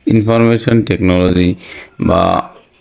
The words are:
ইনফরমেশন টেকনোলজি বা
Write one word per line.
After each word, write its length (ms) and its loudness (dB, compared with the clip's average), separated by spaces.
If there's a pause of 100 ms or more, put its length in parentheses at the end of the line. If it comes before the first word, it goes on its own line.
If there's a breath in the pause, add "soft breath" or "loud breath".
ইনফরমেশন 760 0
টেকনোলজি 720 0 (460 loud breath)
বা 480 0 (320)